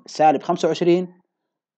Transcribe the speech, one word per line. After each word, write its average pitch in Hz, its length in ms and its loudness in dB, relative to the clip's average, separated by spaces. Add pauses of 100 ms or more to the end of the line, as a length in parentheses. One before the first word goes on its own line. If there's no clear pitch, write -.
سالب 151 380 2
خمسة 175 240 -4
وعشرين 175 540 -2 (560)